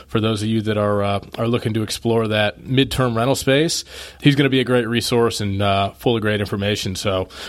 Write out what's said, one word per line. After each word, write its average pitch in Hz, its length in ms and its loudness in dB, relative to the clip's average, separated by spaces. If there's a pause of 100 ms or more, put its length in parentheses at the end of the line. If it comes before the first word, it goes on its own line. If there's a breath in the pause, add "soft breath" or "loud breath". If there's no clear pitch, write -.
for 113 120 0
those 107 220 -2
of 107 60 -2
you 113 140 0
that 107 140 -2
are, 104 260 0
uh, 101 180 0 (180)
are 113 80 -2
looking 117 280 -2
to 110 80 -2
explore 113 440 0
that 107 340 0
midterm 127 560 0
rental 120 200 2
space, 147 480 0 (360 loud breath)
he's 143 140 4
gonna 135 160 2
be 131 100 2
a 127 40 2
great 123 240 2
resource 117 520 0
and, 101 220 -2
uh, 98 300 2
full 120 240 0
of 110 60 -2
great 104 180 0
information. 101 560 -2
So, 92 320 -2 (200 loud breath)